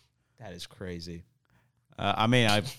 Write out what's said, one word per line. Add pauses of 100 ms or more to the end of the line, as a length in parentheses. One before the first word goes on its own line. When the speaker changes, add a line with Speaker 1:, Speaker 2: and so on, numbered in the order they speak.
(400)
Speaker 1:
That
is
crazy. (760)
Speaker 2:
Uh,
I
mean,
I've,